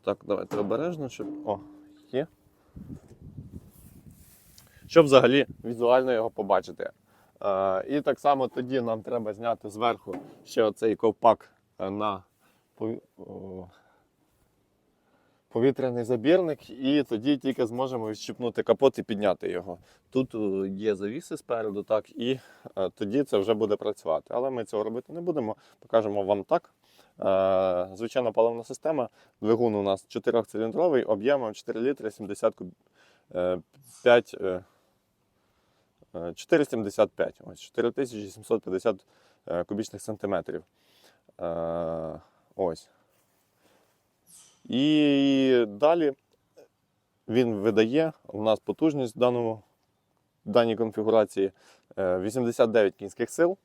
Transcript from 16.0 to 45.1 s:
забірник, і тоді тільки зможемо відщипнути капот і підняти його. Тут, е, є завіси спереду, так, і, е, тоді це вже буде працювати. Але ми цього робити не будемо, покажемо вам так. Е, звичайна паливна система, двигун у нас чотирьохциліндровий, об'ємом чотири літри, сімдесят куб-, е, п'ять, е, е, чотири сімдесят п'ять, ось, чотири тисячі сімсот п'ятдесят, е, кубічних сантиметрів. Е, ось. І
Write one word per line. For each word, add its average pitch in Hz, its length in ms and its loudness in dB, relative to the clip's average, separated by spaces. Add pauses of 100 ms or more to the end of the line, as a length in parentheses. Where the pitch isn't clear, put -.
забірник, 143 680 0
і 135 320 0
тоді 123 340 -2
тільки 131 300 -2
зможемо 120 440 -4
відщипнути 113 520 -8
капот 120 360 4
і 104 40 -6
підняти 98 480 0
його. 90 280 -8 (320)
Тут, 131 240 -2
е, 98 340 -2
є 101 260 -2
завіси 104 420 -8
спереду, 110 460 -6
так, 110 280 -2
і, 123 300 -4 (360)
е, 95 140 -2
тоді 110 320 -2
це 120 160 0
вже 104 160 2
буде 104 220 0
працювати. 80 540 -4
Але 127 200 -2
ми 120 140 -6
цього 107 200 -4
робити 113 280 -8
не 165 80 -10
будемо, 147 360 -4 (220)
покажемо 104 440 0
вам 98 220 0
так. - 300 -2 (460)
Е, 95 760 0
звичайна 117 360 -2
паливна 117 320 0
система, 135 440 -4 (320)
двигун 110 340 2
у 101 80 0
нас 98 260 -2
чотирьохциліндровий, 113 960 0
об'ємом 110 500 -2
чотири 113 260 -10
літри, 120 300 -4
сімдесят 104 440 -2
куб-, 90 180 -14 (600)
е, 90 240 0 (440)
п'ять, 120 380 4
е, 92 240 -4 (1500)
е, 85 200 -8
чотири 151 300 2
сімдесят 107 460 0
п'ять, - 340 -6
ось, 92 160 -20
чотири 117 300 -4
тисячі 117 380 -6
сімсот 110 340 -4
п'ятдесят, 92 440 -4 (400)
е, 87 180 -4
кубічних 104 380 -8
сантиметрів. 98 600 -6 (760)
Е, 82 800 -6 (360)
ось. 87 320 -4 (1800)
І 139 1040 4